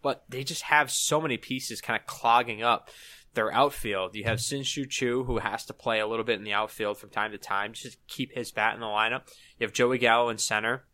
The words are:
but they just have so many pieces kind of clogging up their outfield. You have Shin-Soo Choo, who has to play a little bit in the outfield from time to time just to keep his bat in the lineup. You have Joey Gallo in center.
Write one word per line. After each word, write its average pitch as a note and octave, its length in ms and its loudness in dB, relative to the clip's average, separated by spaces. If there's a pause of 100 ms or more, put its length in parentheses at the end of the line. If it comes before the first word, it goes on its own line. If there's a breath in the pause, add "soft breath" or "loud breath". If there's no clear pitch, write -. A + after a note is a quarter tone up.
but - 260 -2
they B2+ 160 -8
just D#3 180 -6
have D3 280 4
so - 300 0
many C#3+ 160 -2
pieces B2+ 440 -6
kind A2+ 180 -4
of - 80 -8
clogging A#2 560 2
up A#2 280 2 (440 loud breath)
their A2 180 2
outfield. G2+ 600 0
You G#2 100 -6
have A2+ 160 0
Shin-Soo C3+ 460 -4
Choo, B2+ 380 -2
who A#2+ 140 -2
has G2+ 280 -4
to - 60 -14
play A2+ 280 -2
a G#2+ 60 0
little A2+ 180 -2
bit A2+ 140 0
in G#2 60 -12
the G#2+ 80 -4
outfield G#2 460 -2
from G#2 120 -20
time G#2+ 220 -2
to G2+ 60 -12
time G2+ 340 -4
just - 220 -14
to - 120 -20
keep - 260 -8
his A#2+ 200 -8
bat G#2+ 220 2
in A2 60 -12
the A2+ 60 -6
lineup. A2 360 0 (360 loud breath)
You A#2 80 0
have G#2 60 -8
Joey B2+ 260 4
Gallo A#2+ 300 6
in A2 100 -4
center. A2+ 560 -2